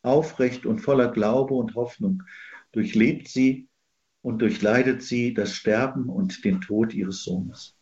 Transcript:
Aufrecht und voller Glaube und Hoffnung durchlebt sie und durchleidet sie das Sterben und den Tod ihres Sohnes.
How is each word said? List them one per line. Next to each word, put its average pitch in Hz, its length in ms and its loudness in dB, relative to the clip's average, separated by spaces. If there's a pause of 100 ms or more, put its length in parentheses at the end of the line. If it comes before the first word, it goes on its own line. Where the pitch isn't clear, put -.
Aufrecht 127 640 0
und 110 140 -2
voller 127 320 2
Glaube 127 420 2
und 113 200 -4
Hoffnung 117 480 -4 (500)
durchlebt 113 560 2
sie 131 400 0 (540)
und 113 180 -4
durchleidet 120 640 2
sie 120 320 -2
das 101 200 -2
Sterben 123 540 0
und 95 360 -4
den 92 160 2
Tod 110 340 -2
ihres 95 280 -6
Sohnes. - 600 -8